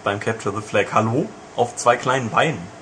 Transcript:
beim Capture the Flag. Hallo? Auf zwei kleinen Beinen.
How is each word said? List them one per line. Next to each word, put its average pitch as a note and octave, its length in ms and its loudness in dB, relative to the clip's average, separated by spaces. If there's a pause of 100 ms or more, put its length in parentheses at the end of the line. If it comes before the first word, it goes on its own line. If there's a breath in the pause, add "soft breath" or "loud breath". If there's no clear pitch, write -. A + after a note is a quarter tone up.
beim G2+ 160 0
Capture G#2+ 360 -4
the G#2+ 60 -6
Flag. G#2 320 2
Hallo? A2+ 320 2 (300)
Auf A#2 220 0
zwei A#2+ 180 4
kleinen B2+ 340 0
Beinen. B2 300 2 (220)